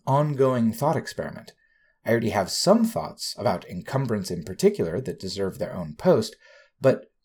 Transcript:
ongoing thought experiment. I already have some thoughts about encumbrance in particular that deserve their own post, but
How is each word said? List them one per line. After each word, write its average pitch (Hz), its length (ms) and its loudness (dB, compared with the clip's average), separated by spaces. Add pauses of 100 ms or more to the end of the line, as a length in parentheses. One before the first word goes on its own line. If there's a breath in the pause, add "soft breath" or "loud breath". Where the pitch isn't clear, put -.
ongoing 131 640 2
thought 147 220 0
experiment. - 600 -8 (520)
I 113 60 2
already 117 180 0
have 98 220 -2
some 226 320 4
thoughts - 520 -4
about 98 320 -2
encumbrance 107 640 -4
in 85 140 -6
particular 95 560 0
that 90 180 -6
deserve 95 400 -6
their - 160 -6
own 80 240 -8
post, 151 380 2 (440 soft breath)
but 127 260 2 (180)